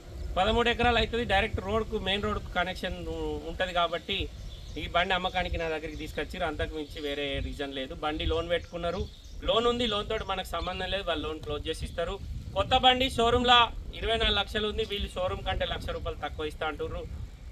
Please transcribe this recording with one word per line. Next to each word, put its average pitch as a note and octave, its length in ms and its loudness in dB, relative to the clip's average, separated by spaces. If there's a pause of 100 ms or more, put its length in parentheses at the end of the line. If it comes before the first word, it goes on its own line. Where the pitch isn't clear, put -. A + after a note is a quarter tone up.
(360)
పదమూడు A3 320 4
ఎకరాలు A#3+ 300 4
అవుతుంది. A#3 260 2
డైరెక్ట్ G3+ 360 2
రోడ్కు, G#3+ 380 0
మెయిన్ G3 240 0
రోడ్కు G#3 320 -2
కనెక్షన్ F3+ 520 -2
ఉ-, D#3 420 -4
ఉంటుంది F3+ 240 -2
కాబట్టి E3+ 560 0 (500)
ఈ E3 80 -4
బండి F3 280 2
అమ్మకానికి F3+ 440 0
నా E3 100 0
దగ్గరికి D#3 280 -4
తీసుకొచ్చిర్రు. D#3 500 -4
అంతకు D#3 280 -2
మించి D#3 280 -8
వేరే C#3 360 -2
రీజన్ C3+ 360 -4
లేదు. C3 200 -6
బండి D#3 320 -2
లోన్ E3 220 2
పెట్టుకున్నారు, E3+ 580 -2 (380)
లోన్ G#3+ 220 4
ఉంది, A#3+ 200 4
లోన్ G#3 220 -2
తోటి A3 160 -2
మనకు F#3+ 220 -2
సంబంధం F3+ 440 -4
లేదు, F#3+ 120 0
వాళ్ళు D#3 260 0
లోన్ D#3 120 -6
క్లోజ్ D3 280 -4
చేసి D#3+ 160 -4
ఇస్తారు. F3+ 340 -4 (360)
కొత్త G3 220 4
బండి B3+ 340 6
షోరూమ్లో A#3+ 580 8 (260)
ఇరవై G3+ 220 0
నాలుగు G#3+ 200 2
లక్షలు G#3 320 0
ఉంది, A3 220 -2
వీళ్ళు G3+ 180 -2
షోరూమ్ F#3+ 340 -2
కంటే F#3 240 -2
లక్ష E3+ 220 -4
రూపాయలు D#3+ 400 -4
తక్కువ D#3 180 -4
ఇస్తా D3+ 200 -4
అంటుర్రు. D#3 580 -6 (280)